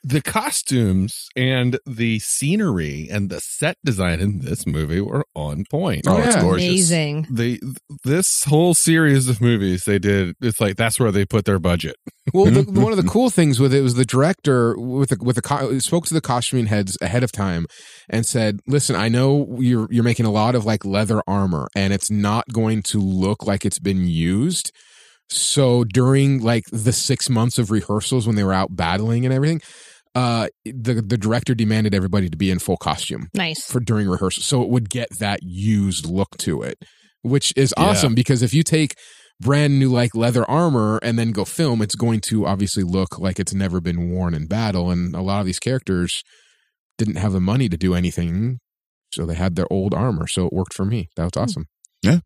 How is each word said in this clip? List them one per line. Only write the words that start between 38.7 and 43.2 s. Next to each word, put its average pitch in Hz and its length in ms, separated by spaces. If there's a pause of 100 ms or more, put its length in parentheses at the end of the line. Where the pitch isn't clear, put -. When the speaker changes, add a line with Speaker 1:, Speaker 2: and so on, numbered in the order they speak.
Speaker 3:
brand 143 400
new, 131 100
like, 120 240
leather 117 380
armor 127 500
and 117 160
then 113 140
go 98 140
film, 123 360
it's 98 140
going 113 240
to 107 260
obviously 98 380
look 92 360
like 92 200